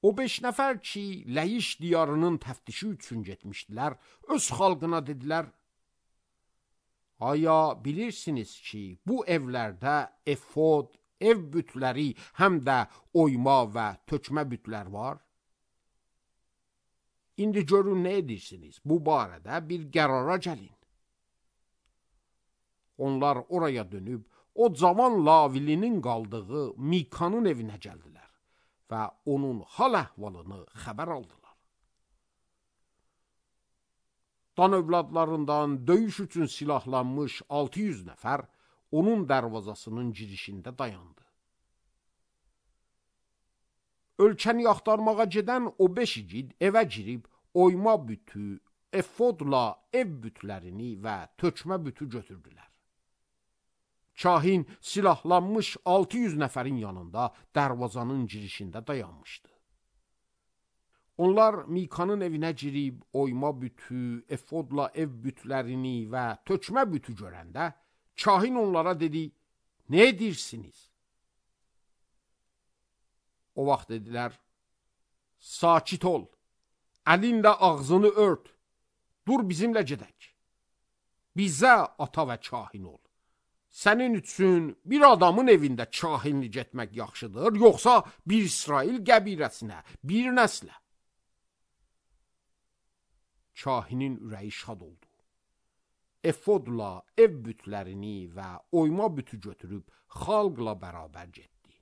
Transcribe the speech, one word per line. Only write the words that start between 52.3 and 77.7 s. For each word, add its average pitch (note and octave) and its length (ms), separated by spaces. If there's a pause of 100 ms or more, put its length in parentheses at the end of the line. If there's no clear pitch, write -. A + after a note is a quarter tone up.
Kahin F3 460 (140)
silahlanmış F#3 1040
altı F#3 320
yüz G3+ 220
nəfərin C3 400
yanında G2 540 (220)
darvazanın B2 720
girişində G2+ 600
dayanmışdı. F2+ 640 (1700)
Onlar G#3 360
Mikanın F3+ 680
evinə E3 300
girib C#3 500 (120)
oyma C3+ 480
bütü, B2 680
efodla C#3 640
ev D#3 160 (140)
bütlərini B2+ 840
və A#2 400
tökmə G3 440
bütü B2 240
görəndə F2+ 580 (500)
kahin G#3 320
onlara F3+ 440
dedi, D#3 320 (580)
"Nə F#3 180
edirsiniz?" F3+ 840 (2750)
O C#3 120
vaxt C#3 220
dedilər, A#2 420 (1080)
"Sakit E3+ 640
ol, E3 200 (800)
əlinlə G#3 540
ağzını F3 480